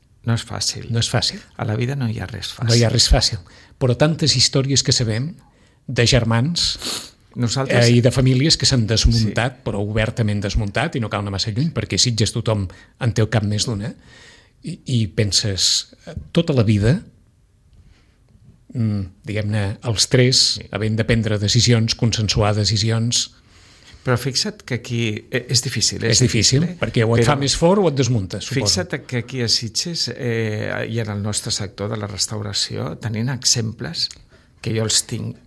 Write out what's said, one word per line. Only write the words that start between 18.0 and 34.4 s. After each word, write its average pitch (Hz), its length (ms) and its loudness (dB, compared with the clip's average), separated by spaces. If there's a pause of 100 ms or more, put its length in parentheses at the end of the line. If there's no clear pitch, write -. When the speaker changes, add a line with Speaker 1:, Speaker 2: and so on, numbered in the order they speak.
Speaker 2:
mm, 107 280 0 (220)
diguem-ne, 104 600 -2
els 110 260 0
tres, 127 280 4 (220)
Speaker 1:
Sí. - 120 -14
Speaker 2:
havent 107 260 -2
de 110 80 0
prendre 110 340 2
decisions, 113 560 4
consensuar 107 600 2
decisions. 113 760 0 (720)
Speaker 1:
Però 123 140 2
fixa't 139 480 -4
que 131 100 -4
aquí, 117 540 -4
eh, 123 200 -4
és 117 120 0
difícil, 101 420 -4
eh? - 60 2
Speaker 2:
És - 100 2
difícil, 123 440 4
Speaker 1:
eh? 175 160 -4
Speaker 2:
perquè 117 260 0
o 117 100 2
et 120 80 4
Speaker 1:
Però 147 100 4
Speaker 2:
fa - 20 4
més 139 200 0
fort 180 240 4
o 185 80 2
et 143 80 0
desmuntes, 117 500 -2
suposo. 131 200 -2
Speaker 1:
fixa't 160 400 -2
que 123 120 -6
aquí 123 240 -6
a 113 60 0
Sitges, 139 680 -4
eh, 110 760 -4
i 113 100 -4
en 107 100 -4
el 101 120 -4
nostre 107 300 -4
sector 101 380 -6
de 113 80 -6
la 104 100 -6
restauració, 107 880 -6
tenim 110 320 -4
exemples - 800 -4 (520)